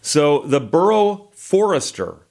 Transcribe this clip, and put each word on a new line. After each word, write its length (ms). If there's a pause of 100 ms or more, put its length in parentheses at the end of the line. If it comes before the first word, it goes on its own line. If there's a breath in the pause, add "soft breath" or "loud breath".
So 360
the 200
borough 760
forester 960